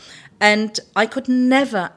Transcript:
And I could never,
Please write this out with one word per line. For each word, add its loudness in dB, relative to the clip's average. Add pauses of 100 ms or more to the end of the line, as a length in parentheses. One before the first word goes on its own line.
(400)
And 0 (160)
I 2
could -8
never, 0